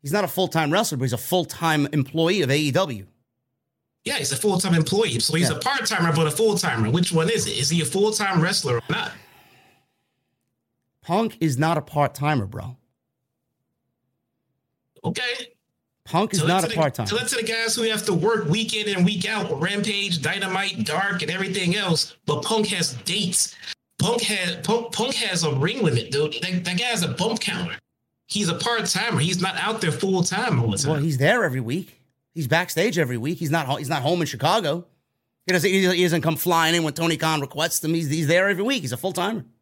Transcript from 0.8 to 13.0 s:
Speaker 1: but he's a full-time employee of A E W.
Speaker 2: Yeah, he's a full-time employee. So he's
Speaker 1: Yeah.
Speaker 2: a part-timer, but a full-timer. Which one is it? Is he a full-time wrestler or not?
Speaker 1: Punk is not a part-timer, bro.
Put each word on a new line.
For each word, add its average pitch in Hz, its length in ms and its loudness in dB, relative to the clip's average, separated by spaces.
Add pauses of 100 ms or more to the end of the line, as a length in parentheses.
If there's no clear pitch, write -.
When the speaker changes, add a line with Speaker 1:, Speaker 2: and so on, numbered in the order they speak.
Speaker 1:
but 131 60 0
he's 123 80 0
a 123 60 -4
full-time 160 720 0
employee 160 500 2
of 127 80 0
A 143 60 4
E 151 140 2
W. 127 360 0 (960)
Speaker 2:
Yeah, 285 140 -4
he's 135 120 -2
a 135 60 -2
full-time 185 380 2
employee. 160 440 2
So - 160 0
he's 151 160 4
Speaker 1:
Yeah. 113 60 -2
Speaker 2:
a - 20 -8
part-timer, 220 560 0
but 160 140 4
a - 20 0
full-timer. 147 600 2
Which 175 220 2
one 165 160 4
is 226 200 0
it? - 100 -4
Is 139 100 0
he 165 140 2
a - 20 0
full-time 196 560 2
wrestler 160 360 0
or 113 120 -4
not? - 220 -4 (1900)
Speaker 1:
Punk 214 380 -2
is 147 180 0
not 160 180 2
a 147 60 -2
part-timer, 143 640 -2
bro. 104 300 -12 (2250)